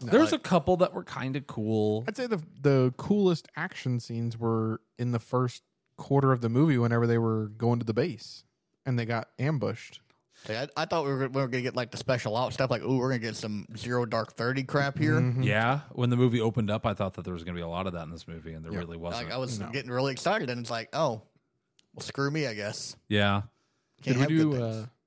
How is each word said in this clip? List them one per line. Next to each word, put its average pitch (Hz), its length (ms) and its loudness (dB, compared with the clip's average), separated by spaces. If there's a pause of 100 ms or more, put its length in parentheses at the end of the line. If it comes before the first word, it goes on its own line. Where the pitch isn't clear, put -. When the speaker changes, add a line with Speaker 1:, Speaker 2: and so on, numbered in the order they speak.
Speaker 1:
No. 123 100 -8
Speaker 2:
There's 294 200 6
Speaker 3:
Like, 330 100 -2
Speaker 2:
a - 20 -18
couple 180 340 2
that 175 180 2
were 190 80 -6
kinda 131 380 -6
cool. 107 680 0
Speaker 1:
I'd 214 100 -6
say 247 80 -4
the, 220 160 -2 (180)
the 135 380 4
coolest 190 580 2
action 135 440 -4
scenes 117 400 -6
were 113 420 0 (160)
in 123 140 -2
the 120 80 0
first 123 420 -2 (360)
quarter 139 340 4
of 123 100 4
the 117 80 0
movie 135 300 4
whenever 117 260 4
they 117 140 4
were 110 300 0
going 117 280 2
to 117 80 -2
the 113 80 0
base 123 500 -2 (440)
and 127 100 0
they 117 80 0
got 113 320 -2
ambushed. 117 640 -4 (460)
Speaker 3:
Like, 120 300 -6
I, 156 60 0
I - 20 2
thought 165 200 0
we 139 60 0
were, 135 180 0
we 135 120 0
were 135 60 0
gonna 123 160 -2
get, 123 120 -4
like, 120 160 -2
the - 60 -12
special 120 380 0
ops 123 200 -2
stuff, 131 140 0
like, 120 140 0
"Ooh, 127 140 0
we're 127 120 0
gonna 127 100 0
get 110 160 -6
some 104 300 -6 (120)
Zero 120 280 -2
Dark 110 280 -2
Thirty 127 300 -2
crap 139 340 0
here." 151 160 4
Speaker 1:
Mm-hmm. 123 300 2
Speaker 2:
Yeah, 117 380 4 (100)
when 123 180 2
the 120 80 4
movie 123 240 4
opened 110 280 0
up, 107 160 -2
I 110 80 2
thought 95 220 -2
that 90 80 -10
there 90 100 -6
was 85 100 -8
gonna 87 120 -8
be 87 60 -6
a 82 60 -6
lot 87 200 -4
of 90 60 -4
that 85 100 -8
in 78 80 -12
this 82 160 -14
movie, 82 260 -12
and 78 120 -12
there 82 60 -8
Speaker 1:
Yep. 85 100 -6
Speaker 2:
really 85 160 -10
wasn't. 87 300 -6
Speaker 3:
Like, 104 60 -8
I 127 40 -4
was 127 220 -6
Speaker 1:
No. 101 120 -8
Speaker 3:
getting 127 200 -6
really 131 200 0
excited, 165 380 -2
and 123 100 -4
it's 117 120 -10
like, 113 220 -6
"Oh, 127 280 0 (720)
well, - 100 -16
screw 139 280 -2
me, 151 160 0
I 117 60 -4
guess." 104 420 -6 (120)
Speaker 2:
Yeah. 101 360 4 (580)
Speaker 3:
Can't - 20 -20
Speaker 1:
Did 131 120 2
we 123 60 2
Speaker 3:
have 147 80 4
good 160 80 4
Speaker 1:
do, 156 140 4
Speaker 3:
things. 127 120 0
Speaker 1:
uh, 110 220 -4 (220)